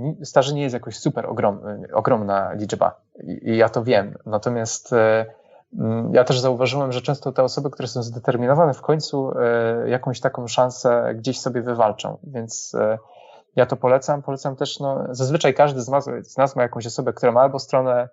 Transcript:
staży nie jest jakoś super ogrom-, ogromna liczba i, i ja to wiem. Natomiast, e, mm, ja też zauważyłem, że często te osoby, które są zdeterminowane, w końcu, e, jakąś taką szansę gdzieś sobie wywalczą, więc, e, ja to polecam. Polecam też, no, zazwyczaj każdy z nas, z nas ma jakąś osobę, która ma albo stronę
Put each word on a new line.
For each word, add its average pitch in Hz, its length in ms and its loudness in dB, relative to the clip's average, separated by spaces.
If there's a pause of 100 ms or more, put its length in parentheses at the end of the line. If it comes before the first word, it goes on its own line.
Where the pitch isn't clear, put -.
(220)
staży 143 320 2
nie 143 80 -4
jest 131 120 -4
jakoś 113 240 -10
super - 280 -2
ogrom-, 104 340 -2 (320)
ogromna 101 600 0
liczba - 480 -2 (220)
i, - 280 -8
i 110 60 2
ja 113 120 6
to 113 160 -2
wiem. 107 300 2 (120)
Natomiast, 113 680 -4
e, 110 340 4 (520)
mm, 113 360 0
ja 123 100 8
też 127 160 2
zauważyłem, 127 520 0
że 123 100 -4
często 139 300 -4
te 135 100 2
osoby, 139 280 -2
które 131 180 -8
są 123 140 -4
zdeterminowane, 123 720 2
w - 60 -16
końcu, 147 580 -2
e, 117 500 0
jakąś 127 320 -2
taką 123 280 -2
szansę 120 680 2
gdzieś 120 260 -4
sobie 123 220 -4
wywalczą, 110 600 0
więc, 117 560 -10
e, 110 180 0 (580)
ja 123 100 6
to 127 100 -2
polecam. 135 460 2
Polecam 135 340 -6
też, 139 240 -6
no, 139 300 -4
zazwyczaj 131 440 2
każdy 143 260 4
z 117 80 -6
nas, 139 200 0 (140)
z - 140 -20
nas 135 200 2
ma 127 60 4
jakąś 117 240 -2
osobę, 123 260 -4
która 120 200 2
ma 120 80 6
albo 135 180 4
stronę 123 540 0